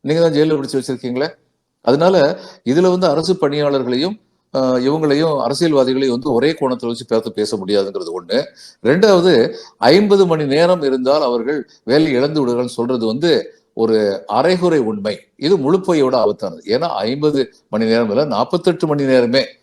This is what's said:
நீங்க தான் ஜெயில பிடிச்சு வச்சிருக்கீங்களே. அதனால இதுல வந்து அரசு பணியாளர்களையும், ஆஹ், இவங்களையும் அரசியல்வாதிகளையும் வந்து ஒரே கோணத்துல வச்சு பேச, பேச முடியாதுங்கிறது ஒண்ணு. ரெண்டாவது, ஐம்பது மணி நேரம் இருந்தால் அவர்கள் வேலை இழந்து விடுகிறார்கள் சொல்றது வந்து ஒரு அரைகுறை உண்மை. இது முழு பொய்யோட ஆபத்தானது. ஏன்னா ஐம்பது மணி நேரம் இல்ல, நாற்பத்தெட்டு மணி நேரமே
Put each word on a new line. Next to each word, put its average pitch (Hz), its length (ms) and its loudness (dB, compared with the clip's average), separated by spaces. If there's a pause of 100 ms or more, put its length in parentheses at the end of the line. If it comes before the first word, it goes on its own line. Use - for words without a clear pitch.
நீங்க 151 200 -2
தான் 165 120 2
ஜெயில 156 200 2
பிடிச்சு 135 280 -4
வச்சிருக்கீங்களே. 127 480 -4 (520)
அதனால 165 580 2 (260)
இதுல 170 240 2
வந்து 180 180 0
அரசு 160 260 0
பணியாளர்களையும், 143 880 -2 (340)
ஆஹ், 127 260 0
இவங்களையும் 147 600 0
அரசியல்வாதிகளையும் 135 720 0
வந்து 131 220 -2
ஒரே 135 180 2
கோணத்துல 127 360 -4
வச்சு 117 180 -8
பேச, 113 240 -2
பேச 107 280 -4
முடியாதுங்கிறது 98 580 -2
ஒண்ணு. 90 300 -4 (380)
ரெண்டாவது, 175 680 4 (240)
ஐம்பது 196 500 4
மணி 160 180 -2
நேரம் 165 360 2
இருந்தால் 135 400 0
அவர்கள் 123 480 -4 (140)
வேலை 151 280 2
இழந்து 147 280 0
விடுகிறார்கள் 120 340 -2
சொல்றது 120 320 -2
வந்து 131 480 0 (200)
ஒரு 107 540 0
அரைகுறை 165 520 0
உண்மை. 107 400 -4 (160)
இது 175 220 0
முழு 151 200 0
பொய்யோட 151 380 0
ஆபத்தானது. 101 500 -2
ஏன்னா 135 220 -2
ஐம்பது 135 680 -2 (160)
மணி 110 160 -2
நேரம் 113 240 0
இல்ல, 127 160 0
நாற்பத்தெட்டு 156 640 -2
மணி 147 160 -2
நேரமே 127 420 2 (160)